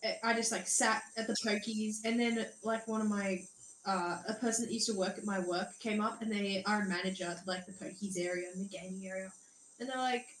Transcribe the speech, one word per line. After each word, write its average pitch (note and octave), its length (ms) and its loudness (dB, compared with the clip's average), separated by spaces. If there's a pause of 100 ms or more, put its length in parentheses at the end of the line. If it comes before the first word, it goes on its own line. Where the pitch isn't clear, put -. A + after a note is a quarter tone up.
I, G#3+ 200 -2
I A3+ 120 4
just, A3+ 160 2
like, F#3+ 160 -2
sat A3 360 4 (140)
at A3 100 0
the A3 80 2 (100)
pokies, G#3+ 600 0
and A#3 140 4
then, A3+ 260 2 (180)
like, A3 240 0
one A3 140 2
of G#3+ 80 4
my, G3 320 2 (440)
uh, F3+ 340 0 (100)
a - 60 0
person A#3 300 2
that - 80 -4
used A3 160 2
to G#3 80 2
work F#3+ 200 2
at G#3 80 -8
my G3 140 0
work F3 400 0
came G#3+ 220 0
up, A3+ 200 0
and A3 100 -2
they G3 340 0
are G#3 180 4
a - 40 2
manager F#3 380 0
at, E3+ 220 -4
like, F#3 180 -2
the G3 80 -12
pokies F#3+ 440 -6
area F3 360 0
and F#3+ 100 -4
the G3 60 -6
gaming F#3 380 -8
area. F#3+ 240 -6 (480)
And B3 100 -6
they're B3+ 80 -4
like B3+ 280 0 (160)